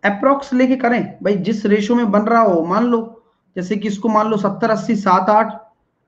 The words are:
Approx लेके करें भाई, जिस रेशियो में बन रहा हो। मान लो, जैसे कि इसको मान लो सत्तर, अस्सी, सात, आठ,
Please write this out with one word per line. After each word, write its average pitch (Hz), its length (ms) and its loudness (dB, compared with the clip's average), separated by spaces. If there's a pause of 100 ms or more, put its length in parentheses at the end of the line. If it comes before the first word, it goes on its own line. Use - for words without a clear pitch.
Approx 269 480 0
लेके 254 240 2
करें 233 460 -2
भाई, 202 140 0
जिस 190 300 -2
रेशियो 208 320 2
में 233 120 0
बन 208 120 2
रहा 226 200 2
हो। 175 220 2
मान 196 200 0
लो, 233 400 -4 (320)
जैसे 185 200 -4
कि 208 120 -6
इसको 208 200 -4
मान 214 180 0
लो 220 100 -2
सत्तर, 196 340 -2
अस्सी, 220 260 -2
सात, 190 340 0
आठ, 214 320 0 (460)